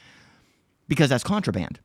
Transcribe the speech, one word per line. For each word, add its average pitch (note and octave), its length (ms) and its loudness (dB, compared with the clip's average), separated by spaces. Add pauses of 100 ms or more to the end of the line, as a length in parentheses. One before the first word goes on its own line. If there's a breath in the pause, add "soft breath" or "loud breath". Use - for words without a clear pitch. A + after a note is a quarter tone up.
(880 soft breath)
because C#3+ 220 2
that's B2+ 140 2
contraband. - 600 -4